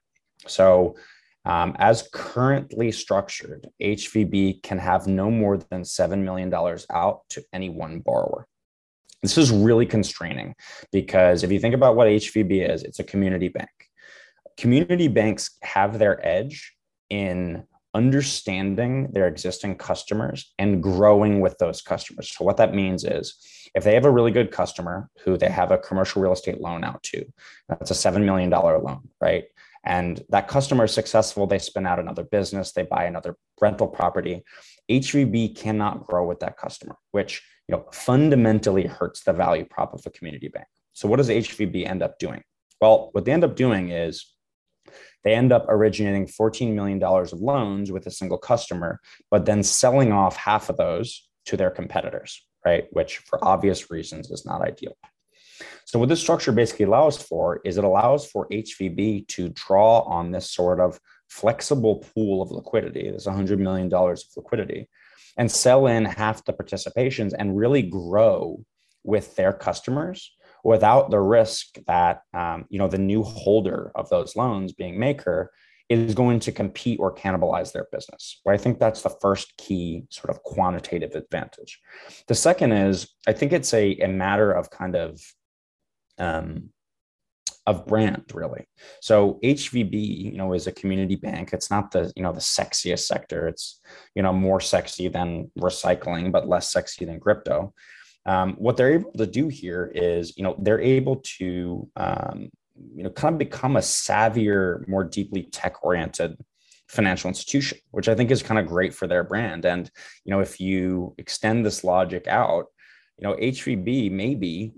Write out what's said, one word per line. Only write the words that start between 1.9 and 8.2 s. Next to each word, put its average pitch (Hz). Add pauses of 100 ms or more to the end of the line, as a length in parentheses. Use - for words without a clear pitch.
currently 127
structured, - (120)
H 104
V 107
B 95
can 92
have 92
no 98
more 101
than 92
seven 92
million 92
dollars 85
out 92 (100)
to -
any 92
one 82
borrower. - (760)